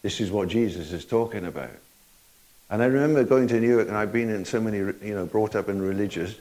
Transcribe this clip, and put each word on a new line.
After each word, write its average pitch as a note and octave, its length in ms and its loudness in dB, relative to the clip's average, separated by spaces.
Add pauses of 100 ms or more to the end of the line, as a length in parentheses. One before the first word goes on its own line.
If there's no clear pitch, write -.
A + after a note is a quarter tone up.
This G2+ 180 -4
is G2+ 100 -2
what G2 180 0
Jesus F2 420 -2
is E2+ 140 -8
talking A2+ 400 -2
about. C2 320 -10 (920)
And G#2+ 120 0
I A#2+ 40 4
remember C#3 360 4
going C3 260 4
to A#2 120 2
Newark, A2+ 280 4
and G#2 80 -2
I've G#2+ 160 -2
been A#2 180 0
in G2+ 140 -4
so A#2 160 -2
many, A2 180 -2
you G2+ 360 -6
know, F#2 120 -4
brought G#2+ 280 0
up G2 140 -2
in G2 140 -2
religious F#2+ 580 -2